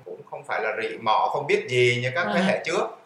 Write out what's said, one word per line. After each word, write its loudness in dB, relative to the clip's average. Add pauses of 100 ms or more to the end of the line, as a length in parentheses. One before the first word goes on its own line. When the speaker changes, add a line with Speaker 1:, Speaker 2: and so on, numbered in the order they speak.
Speaker 1:
cũng -14 (100)
không -12
phải -4
là -2 (100)
rị -6
mọ 2
không -2
biết 0
gì 4
như -2
các 0
Speaker 2:
Ừ. -2
Speaker 1:
thế 2
hệ 2
trước. 0 (180)